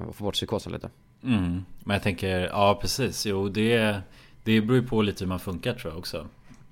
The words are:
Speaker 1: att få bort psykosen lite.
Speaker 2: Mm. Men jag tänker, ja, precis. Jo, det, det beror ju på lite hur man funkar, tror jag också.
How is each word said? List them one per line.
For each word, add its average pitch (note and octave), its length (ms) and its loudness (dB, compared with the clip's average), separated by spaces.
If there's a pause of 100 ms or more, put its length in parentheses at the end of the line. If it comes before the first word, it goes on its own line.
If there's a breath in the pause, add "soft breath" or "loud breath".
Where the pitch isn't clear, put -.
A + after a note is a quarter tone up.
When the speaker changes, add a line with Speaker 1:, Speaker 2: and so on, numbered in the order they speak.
Speaker 1:
att E2+ 60 -14
få - 80 -10
bort G2 100 -2
psykosen F#2 400 -4
lite. - 160 -8 (340)
Speaker 2:
Mm. F#2 420 0 (140)
Men G#2 140 -4
jag G2 100 0
tänker, F#2+ 360 0
ja, G2 420 4
precis. - 440 -2
Jo, G2 240 0
det, G#2+ 520 2 (420 soft breath)
det A2 180 6
beror A2 200 4
ju - 60 0
på A2 140 2
lite G2+ 220 0
hur F2+ 60 0
man F2+ 100 -2
funkar, G2 340 -4
tror - 200 -8
jag E2 60 -10
också. E2+ 280 -8 (440 soft breath)